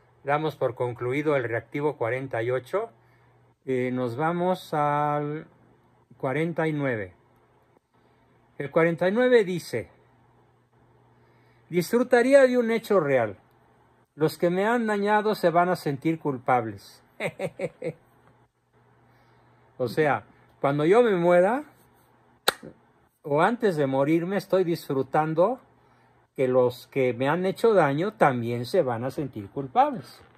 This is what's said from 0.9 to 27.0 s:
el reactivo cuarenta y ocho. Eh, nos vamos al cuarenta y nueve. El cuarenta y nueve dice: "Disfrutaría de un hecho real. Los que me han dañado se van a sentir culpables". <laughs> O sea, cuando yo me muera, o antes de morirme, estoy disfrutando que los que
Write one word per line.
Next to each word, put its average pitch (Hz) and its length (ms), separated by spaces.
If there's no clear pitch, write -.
el 123 80
reactivo 123 540
cuarenta 123 440
y 120 80
ocho. 156 380
Eh, 127 260
nos 123 240
vamos 175 560
al 147 760
cuarenta 156 520
y 156 40
nueve. 123 400
El 143 140
cuarenta 170 380
y 196 40
nueve 240 320
dice: 156 460
"Disfrutaría 247 760
de 247 100
un 233 140
hecho 214 280
real. 131 380
Los 156 240
que 175 100
me 185 160
han 233 220
dañado 208 480
se 175 160
van 175 180
a 180 80
sentir 160 420
culpables". 120 840
<laughs> - 800
O 123 120
sea, 135 360
cuando 147 240
yo 208 180
me 214 140
muera, 180 480
o 147 180
antes 208 360
de 143 100
morirme, 160 500
estoy 185 280
disfrutando 160 960
que 131 120
los 123 400
que 127 260